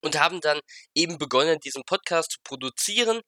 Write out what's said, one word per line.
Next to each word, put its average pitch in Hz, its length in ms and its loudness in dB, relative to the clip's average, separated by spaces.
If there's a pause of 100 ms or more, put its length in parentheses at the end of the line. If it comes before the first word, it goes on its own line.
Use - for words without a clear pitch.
und 151 180 -2
haben 175 220 2
dann 151 180 2 (380)
eben 165 220 0
begonnen, 147 460 2
diesen 135 200 -8
Podcast 170 480 -2
zu - 100 -10
produzieren. 208 840 -2